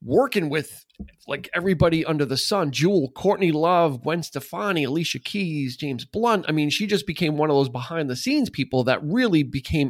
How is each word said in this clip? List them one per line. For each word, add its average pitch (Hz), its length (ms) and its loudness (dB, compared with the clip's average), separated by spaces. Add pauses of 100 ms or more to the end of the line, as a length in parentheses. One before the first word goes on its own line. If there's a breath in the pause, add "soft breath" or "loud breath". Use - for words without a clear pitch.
working 170 460 2
with, - 360 -6 (400)
like, - 280 -8
everybody 170 520 4
under 151 200 0
the 131 100 -2
sun. 170 360 0
Jewel, 143 400 2
Courtney 185 420 2
Love, 160 500 2
Gwen 160 200 -2
Stefani, 175 600 -4
Alicia 143 360 -2
Keys, 151 580 -4
James 139 260 -6
Blunt. 220 460 0
I - 20 0
mean, 151 180 2
she 202 160 -2
just 202 220 -2
became 151 300 -2
one 156 120 2
of 143 60 4
those 139 140 4
behind-the-scenes 156 800 -2
people 131 340 0
that 123 180 0
really 175 420 2
became 139 460 -2